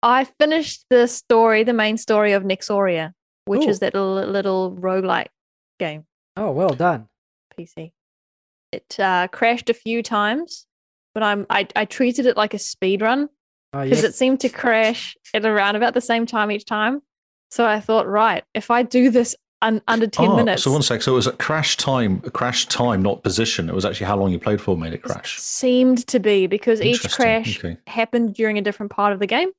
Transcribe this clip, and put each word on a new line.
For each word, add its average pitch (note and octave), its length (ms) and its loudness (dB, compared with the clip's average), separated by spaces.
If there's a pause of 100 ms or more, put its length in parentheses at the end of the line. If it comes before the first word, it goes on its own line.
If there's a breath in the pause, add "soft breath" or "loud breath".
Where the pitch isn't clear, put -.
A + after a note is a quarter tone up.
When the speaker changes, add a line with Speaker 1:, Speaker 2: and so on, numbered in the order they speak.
Speaker 1:
I B3+ 220 4
finished D4+ 640 -2
the A#3+ 180 6
story, A3+ 560 2
the A#3+ 80 0
main A3 240 0
story G#3+ 360 2
of G3 120 0
Nexoria, F#3+ 680 -2 (340)
which G#3 200 0
Speaker 2:
Ooh. - 40 2
Speaker 1:
is G3 100 -2
that - 140 -2
li-, G3 60 0 (260)
little F#3+ 500 -2
roguelike F#3 520 -2 (500)
game. D#3 260 -8 (320)
Speaker 2:
Oh, G3+ 160 -4
well E3+ 220 0
done. C#3 340 -2 (480)
Speaker 1:
P E3+ 100 -14
C. E3 260 -18 (800)
It, - 280 -10
uh, F#3 280 2
crashed A#3 420 0
a A3+ 40 2
few A3+ 280 -4
times, A3+ 640 -4 (480)
but A3 80 -4
I'm, G3+ 280 -2
I, G3+ 240 0
I G#3 120 0
treated B3 400 0
it B3 100 4
like G#3+ 180 0
a G#3 40 -10
speed F#3+ 440 -2
run C4+ 260 0 (460)
Speaker 2:
Oh, C#3 60 -6
Speaker 1:
'cause C3+ 100 -4
Speaker 2:
yes. A#3 140 4
Speaker 1:
it D#3+ 100 0
seemed C4 260 2
to C4 80 0
crash A3+ 680 0 (180)
at G#3+ 100 0
around G#3 320 2
about A#3+ 180 0
the B3 60 2
same A#3 260 0
time G#3+ 240 -2
each G#3 160 -6
time. A#3 360 -2 (480)
So A#3 160 2
I G#3+ 140 2
thought, A3 260 0
"Right, G#3 380 0 (100)
if G#3+ 160 -6
I A#3+ 120 4
do B3 280 4
this A#3 240 2 (280)
un-, A3 260 0
under A3+ 180 2
ten - 240 2
Speaker 3:
Oh, G3 60 4
Speaker 1:
minutes." - 260 2
Speaker 3:
so C3+ 100 2
one D3 100 2
sec. A#2 200 0
So C3+ 100 2
it B2+ 40 4
was B2 100 2
a B2 60 -2
crash - 460 -2
time, A#2 460 0
a A#2+ 60 -10
crash - 360 -2
time, A#2 360 0
not G2 200 -2
position. G2 460 -2
It E2+ 60 -6
was F#2+ 120 -2
actually G2+ 200 -4
how G2+ 100 0
long G2 160 0
you E2+ 60 -2
played G#2 220 -2
for F#2 160 0
made E2 180 -6
it - 80 -12
crash. - 360 -10
Speaker 1:
Seemed B3+ 680 2
to B3+ 120 0
be, G3 260 2
because G#3+ 340 0
each A#3 240 2
Speaker 3:
Interesting. - 200 -4
Speaker 1:
crash A3 340 0
Speaker 3:
Okay. E2+ 180 -8 (100)
Speaker 1:
happened A3+ 480 -2
during A3 240 0
a G3+ 40 -2
different G3+ 300 -6
part G3+ 220 0
of F#3+ 40 -8
the G3+ 80 -2
game. D4+ 320 0